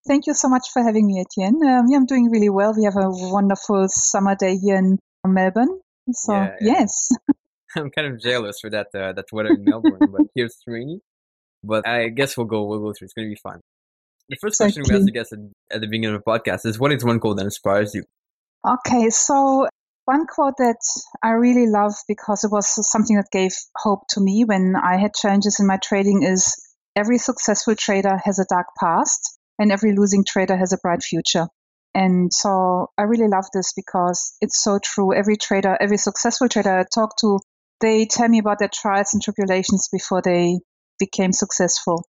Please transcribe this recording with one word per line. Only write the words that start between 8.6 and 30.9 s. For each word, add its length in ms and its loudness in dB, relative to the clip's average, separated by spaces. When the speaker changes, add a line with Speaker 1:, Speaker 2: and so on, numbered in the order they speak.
Speaker 2:
for 100 -12
that, 240 -4
uh, 180 -6
that 200 -10
weather 180 -4
in 140 2
Melbourne, 340 0
but 180 -2
Speaker 1:
<laughs> 60 -20
Speaker 2:
here's 220 -4
rainy. 340 -10
But 240 -4
I 220 -2
guess 280 -4
we'll 100 -4
go, 180 -4
we'll 140 -6
go 180 -6
through. 100 -20
It's 60 -20
gonna 160 -10
be 140 -12
fun. 180 -16
The 100 -12
first 180 -4
question 300 2
we 80 4
Speaker 1:
Exactly. 40 4
Speaker 2:
ask 60 6
the 60 2
guests 200 -8
at, 440 -16
at 40 -6
the 80 -6
beginning 260 -2
of 100 -8
the 60 -2
podcast 340 -2
is, 140 -4
what 140 0
is 120 -2
one 140 2
quote 200 -2
that 60 -4
inspires 500 -2
you? 100 -8
Speaker 1:
Okay, 440 0
so 560 2
one 220 0
quote 320 -2
that 200 2
I 100 0
really 340 4
love 260 2
because 380 -4
it 60 -2
was 180 0
something 260 2
that 160 0
gave 200 0
hope 340 -2
to 100 -4
me 240 2
when 320 2
I 200 2
had 180 0
challenges 460 0
in 60 4
my 160 2
trading 400 2
is, 320 2
"Every 220 2
successful 560 -2
trader 500 0
has 140 0
a 100 0
dark 200 0
past 580 -2
and 140 2
every 220 2
losing 320 2
trader 300 0
has 160 0
a 100 -2
bright 200 -2